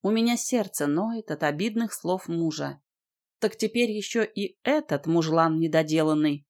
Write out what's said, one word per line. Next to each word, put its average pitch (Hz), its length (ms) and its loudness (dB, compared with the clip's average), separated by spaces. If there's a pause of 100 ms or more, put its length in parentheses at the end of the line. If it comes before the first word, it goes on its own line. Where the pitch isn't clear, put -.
У 196 100 0
меня 233 260 2
сердце 196 500 -2
ноет 214 440 -2
от 151 120 -4
обидных 208 500 -2
слов 180 340 -4
мужа. 151 540 -4 (580)
Так 214 180 -2
теперь 220 340 0
еще 214 320 -2
и - 400 -6
этот 269 440 0
мужлан 160 520 4
недоделанный. 156 920 2